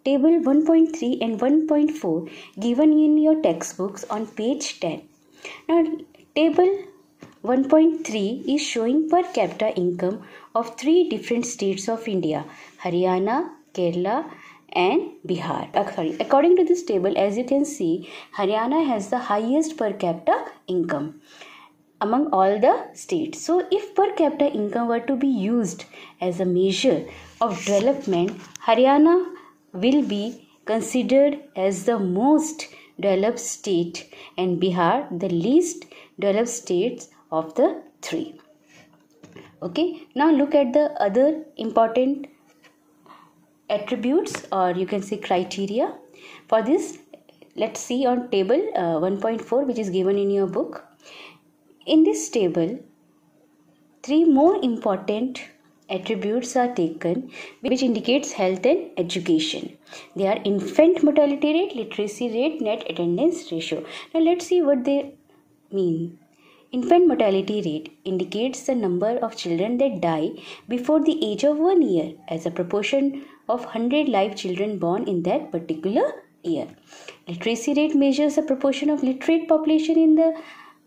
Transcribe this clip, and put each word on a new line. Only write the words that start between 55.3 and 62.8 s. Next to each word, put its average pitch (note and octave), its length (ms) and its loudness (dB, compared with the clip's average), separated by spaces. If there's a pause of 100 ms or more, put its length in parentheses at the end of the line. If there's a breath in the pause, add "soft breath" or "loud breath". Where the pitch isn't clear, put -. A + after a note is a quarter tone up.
attributes G#3 680 -4
are B3 180 0
taken E3+ 560 -2 (300 loud breath)
which B3+ 240 0
indicates B3 480 0
health F#3 340 -2
and E4 320 2
education. F3 800 -2 (380 loud breath)
They G3 100 -2
are G3+ 200 0
infant D4+ 580 2
mortality D4 480 2
rate, F4 240 -2
literacy G#3+ 540 -6
rate, C4 320 -2
net G#3+ 280 -4